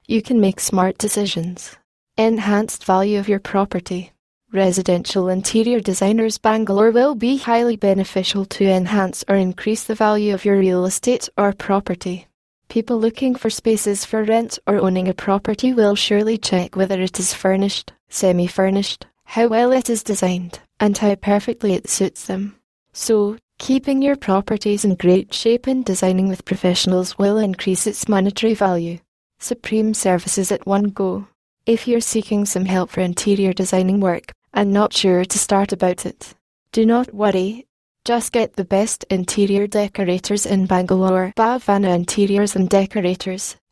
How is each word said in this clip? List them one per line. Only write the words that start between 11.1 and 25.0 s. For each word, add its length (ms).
or 160
property. 760
People 320
looking 340
for 160
spaces 540
for 180
rent 460
or 80
owning 320
a 40
property 600
will 240
surely 420
check 380
whether 260
it 160
is 160
furnished, 580
semi-furnished, 960
how 220
well 240
it 160
is 140
designed, 580
and 200
how 160
perfectly 580
it 160
suits 380
them. 280
So, 460
keeping 440
your 140
properties 680
in 120
great 360